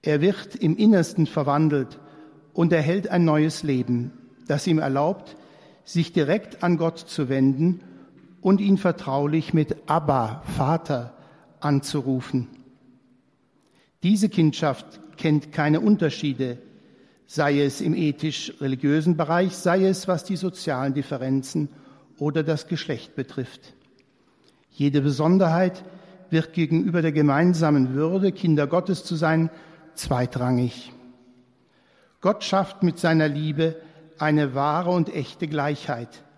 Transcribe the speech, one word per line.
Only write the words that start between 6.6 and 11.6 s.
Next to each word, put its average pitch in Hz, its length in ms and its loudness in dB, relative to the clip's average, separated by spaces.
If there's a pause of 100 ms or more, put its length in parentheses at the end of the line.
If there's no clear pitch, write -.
an 175 140 2
Gott 165 220 -2
zu 135 320 -6
wenden 139 500 2 (600)
und 196 180 4
ihn 196 160 4
vertraulich 151 800 -2
mit - 340 0
Abba, 139 540 0 (140)
Vater, 135 580 -2 (440)
anzurufen. 135 920 -2 (1500)